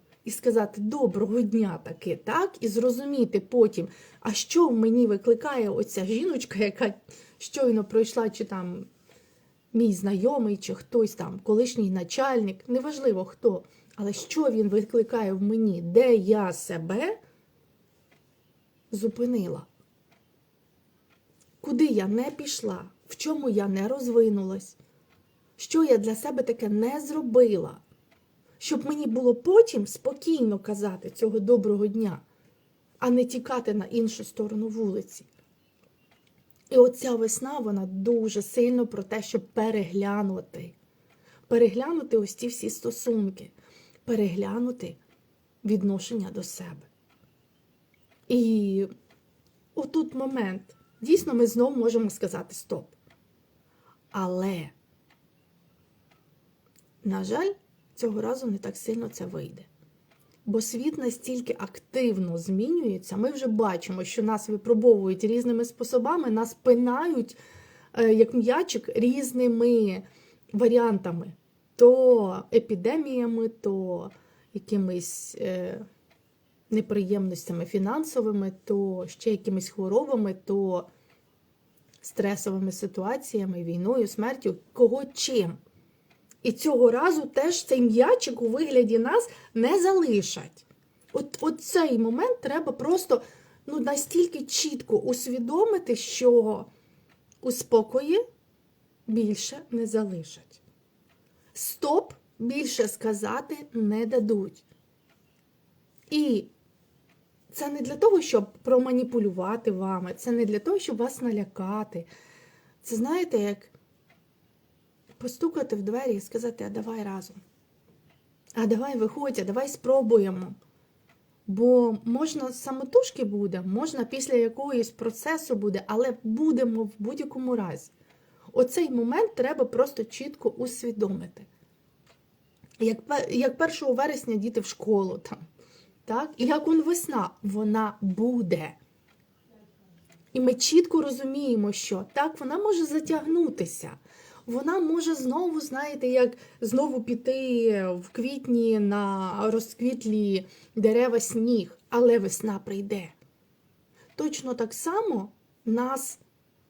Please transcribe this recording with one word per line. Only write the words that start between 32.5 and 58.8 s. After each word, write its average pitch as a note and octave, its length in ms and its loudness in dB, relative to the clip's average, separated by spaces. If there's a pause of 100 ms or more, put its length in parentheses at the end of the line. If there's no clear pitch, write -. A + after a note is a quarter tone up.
а B3+ 100 0
не B3 160 4
тікати B3 480 -4
на G3+ 120 -2
іншу A3 380 -2
сторону G#3+ 440 -6
вулиці. G#3+ 580 -6 (1400)
І C4 80 6
оця B3 380 6
весна, B3+ 440 -4
вона G3+ 260 -2
дуже G#3+ 560 -2
сильно B3 460 0
про G#3 160 -10
те, G#3+ 180 -6
щоб - 260 -6
переглянути. G3 1300 -4 (760)
Переглянути A#3+ 680 2
ось G3+ 180 -2
ці A#3+ 120 -8
всі A#3 220 -6
стосунки. A3 800 -4 (540)
Переглянути G3+ 920 -2 (680)
відношення G3 680 -2
до F#3 120 -10
себе. - 440 -16 (1400)
І G#3+ 580 2 (920)
отут D4+ 400 -4
момент. B3 600 -6 (260)
Дійсно, D4 320 2
ми A#3 140 6
знов A#3+ 300 2
можемо A3+ 320 2
сказати - 460 -8
"стоп". - 300 -10 (1300)
Але, F#3 580 -4 (2250)
на F#3+ 200 -2
жаль, C#4+ 280 -2 (440)
цього G#3+ 260 -4
разу B3+ 260 -4
не G3+ 100 -2
так G3 200 -10
сильно A3+ 320 -6